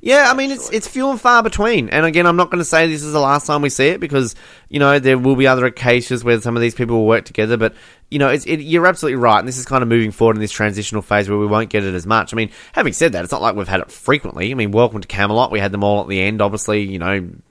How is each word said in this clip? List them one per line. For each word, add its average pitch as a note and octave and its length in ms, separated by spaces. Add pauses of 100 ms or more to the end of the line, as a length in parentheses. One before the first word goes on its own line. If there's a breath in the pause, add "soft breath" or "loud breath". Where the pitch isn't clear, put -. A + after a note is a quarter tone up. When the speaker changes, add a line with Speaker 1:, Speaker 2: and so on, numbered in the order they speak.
Speaker 1:
Yeah, C4+ 300
I B3+ 40
mean, C4+ 160
it's, C4+ 160
Speaker 2:
Actually. - 120
Speaker 1:
it's - 100
few C4 220
and B3 100
far A#3+ 220
between. G#3+ 480
And D#3 160
again, E3+ 200
I'm E3+ 100
not F3 140
gonna F3 140
say E3 220
this D#3 160
is D3+ 100
the D3+ 80
last C#3+ 260
time D3 140
we D3 100
see C3+ 180
it F3 120
because, C#3 340 (340 loud breath)
you - 100
know, C#3+ 200
there C3 200
will C3 180
be C3+ 100
other B2+ 200
occasions A#2+ 580
where A#2 160
some A#2 160
of A#2 60
these A#2 120
people A#2 220
will A2 100
work A2 180
together. A2 320
But, A2+ 180 (360 soft breath)
you C#3+ 80
know, C#3 100
it's, C3+ 180
it, D#3 140
you're E3 260
absolutely D3+ 340
right. A2+ 200
And G2 80
this B2+ 100
is B2 80
kind C3 160
of A#2 60
moving A#2 240
forward A2+ 240
in G#2+ 40
this G#2+ 120
transitional G#2 500
phase G#2 260
where G#2 100
we G#2 80
won't G#2 240
get G#2 140
it F#2+ 100
as F2 120
much. G#2+ 260
I A2+ 40
mean, A2+ 140 (220 loud breath)
having E3 200
said D#3 200
that, F2+ 120
it's - 80
not A#2+ 100
like G2+ 140
we've G2 120
had F#2+ 120
it - 100
frequently. B2 600
I - 20
mean, A2 160
welcome A2 300
to - 80
Camelot. G#2 420
We G#2 100
had G2 120
them G2+ 120
all G2+ 180
at - 60
the G2 140
end, G#2+ 180
obviously, G#2 420
you G2 160
know F2+ 300 (220)